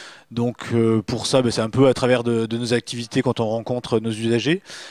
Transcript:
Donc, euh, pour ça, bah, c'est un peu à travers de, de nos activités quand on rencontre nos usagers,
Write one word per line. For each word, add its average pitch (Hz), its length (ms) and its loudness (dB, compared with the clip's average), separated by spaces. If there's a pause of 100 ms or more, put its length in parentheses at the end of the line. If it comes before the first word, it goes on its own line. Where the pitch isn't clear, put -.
(300)
Donc, 117 420 -4
euh, 113 300 4
pour 113 240 -6
ça, 131 160 4
bah, 120 100 2
c'est - 80 -2
un 113 100 -2
peu 127 200 6
à 123 40 4
travers 123 300 2
de, 117 220 0
de 113 120 -4
nos 120 160 -2
activités 120 480 -2
quand 120 200 0
on 110 60 0
rencontre 117 520 -2
nos 113 120 -2
usagers, 113 500 0 (300)